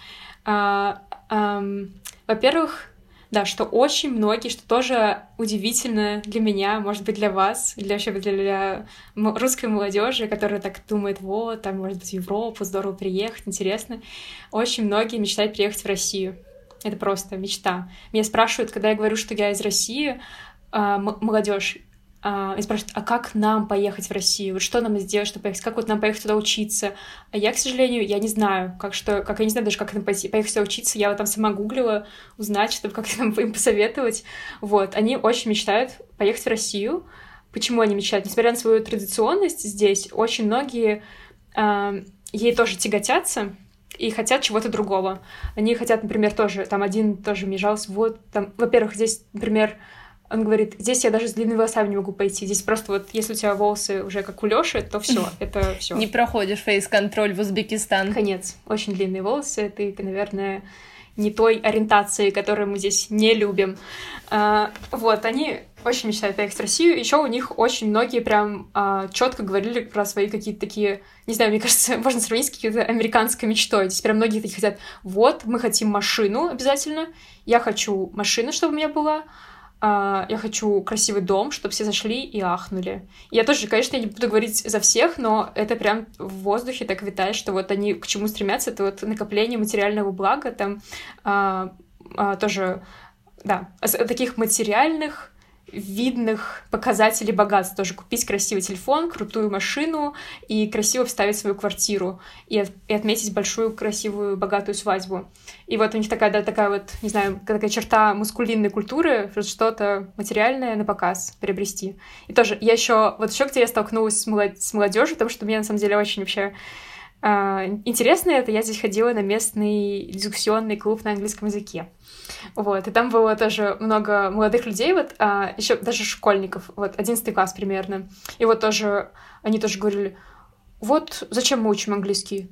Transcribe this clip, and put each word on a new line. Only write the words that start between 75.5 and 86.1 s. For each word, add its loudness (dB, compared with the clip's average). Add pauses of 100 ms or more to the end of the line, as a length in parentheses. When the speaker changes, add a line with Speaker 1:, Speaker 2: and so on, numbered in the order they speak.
Speaker 1:
хотим 0
машину 2
обязательно. 0 (380)
Я 6
хочу -2
машину, 0
чтобы -2
у -2
меня 0
была. 0 (560)
А, 2
я -2
хочу 0
красивый 0
дом", 0
чтобы -6
все -4
зашли -2
и -6
ахнули. -4 (220)
Я 4
тоже, 2
конечно, 2
я -2
не -2
буду -2
говорить 2
за 0
всех, 4
но 2
это 0
прям 0 (100)